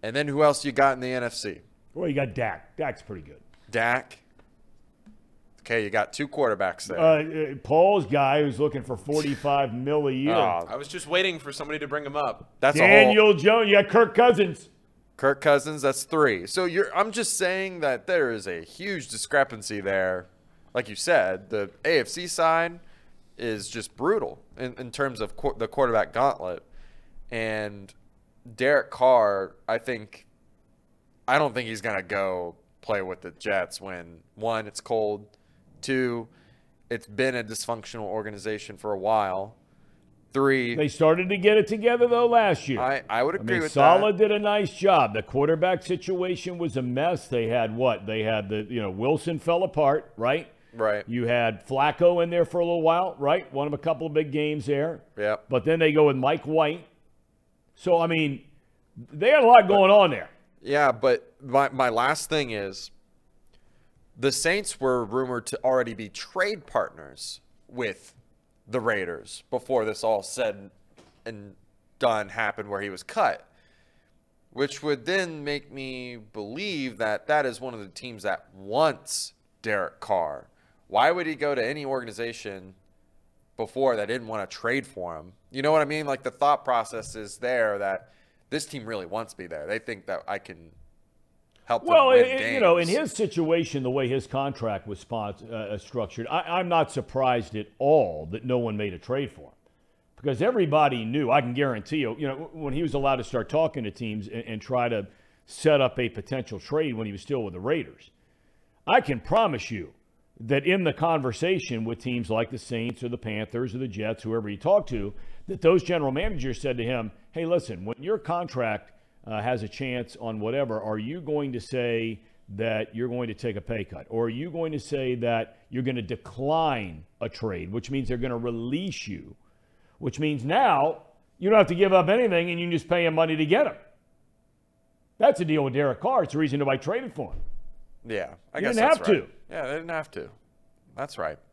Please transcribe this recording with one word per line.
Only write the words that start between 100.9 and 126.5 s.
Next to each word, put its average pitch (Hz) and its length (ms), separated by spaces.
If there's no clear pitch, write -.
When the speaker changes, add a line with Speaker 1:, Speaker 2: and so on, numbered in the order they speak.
Speaker 2:
knew, 127 260
I 143 100
can 123 140
guarantee 135 440
you, 120 200
you 147 100
know, 135 100
w-, 160 260
when 135 100
he - 80
was 147 120
allowed 139 220
to 120 80
start 117 240
talking 151 360
to 104 60
teams 107 380
and, 117 160
and 110 180
try 123 260
to 107 180
set 147 340
up 127 180
a 120 100
potential 107 520
trade 151 340
when 110 120
he 104 60
was 98 100
still 135 200
with 95 120
the 90 60
Raiders, 139 500
I 220 140
can 127 200
promise 196 500
you 87 220
that 139 260
in 185 160
the 160 100
conversation 151 920
with 117 160
teams 120 280
like 113 220
the 131 80
Saints 117 460
or 120 40
the 120 80
Panthers 110 560
or 123 60
the 131 80
Jets, 107 380
whoever 110 240
he 104 80
talked 202 320
to, 107 260
that 190 140
those 170 220
general 165 280
managers 139 500
said 131 180
to 117 60
him, 117 280
"Hey, 160 160
listen, 113 380
when 117 180
your 208 160
contract, 127 720
uh, 107 140
has 117 220
a 107 60
chance 123 520
on 110 200
whatever, 113 420
are 107 160
you 135 220
going 147 320
to 120 80
say 117 600
that 110 480
you're 120 120
going 120 200
to 107 60
take 113 200
a 98 60
pay 107 240
cut? 71 240
Or 113 160
are 117 60
you 139 200
going 160 220
to 143 80
say 131 360
that 117 420
you're 123 160
gonna 127 180
decline 120 1040